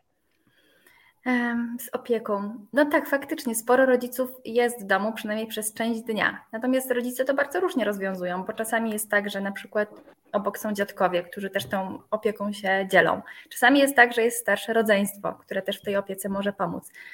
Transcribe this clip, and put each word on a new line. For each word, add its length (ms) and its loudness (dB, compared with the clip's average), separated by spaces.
Em, 560 0
z 80 -12
opieką. 840 -2
No 120 4
tak, 240 2
faktycznie 460 -2
sporo 320 4
rodziców 440 2
jest 380 0
w 40 -10
domu, 260 0
przynajmniej 340 -6
przez 280 -6
część 260 -2
dnia. 520 -2
Natomiast 380 0
rodzice 340 -2
to 100 0
bardzo 260 0
różnie 240 0
rozwiązują, 600 -4
bo 80 -6
czasami 380 -2
jest 200 -6
tak, 200 0
że 100 -6
na 120 -4
przykład 380 -4
obok 260 -2
są 140 -4
dziadkowie, 500 0
którzy 280 -10
też 160 -2
tą 320 -4
opieką 420 -2
się 380 0
dzielą. 320 4
Czasami 320 6
jest 160 4
tak, 160 6
że 100 0
jest 180 0
starsze 320 0
rodzeństwo, 600 2
które 300 -8
też 160 -6
w 40 -20
tej 140 -2
opiece 320 -4
może 240 -2
pomóc. 400 -6